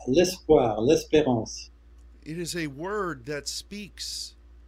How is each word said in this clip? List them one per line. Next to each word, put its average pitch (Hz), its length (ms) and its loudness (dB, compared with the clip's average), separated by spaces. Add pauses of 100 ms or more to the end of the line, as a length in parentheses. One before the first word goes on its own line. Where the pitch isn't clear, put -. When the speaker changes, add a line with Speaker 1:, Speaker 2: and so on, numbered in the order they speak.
Speaker 1:
l'espoir, 135 720 4
l'espérance. 135 880 2 (520)
Speaker 2:
It 160 140 -10
is 165 180 -6
a 165 120 -4
word 160 580 -6
that 143 220 -8
speaks - 880 -10 (320)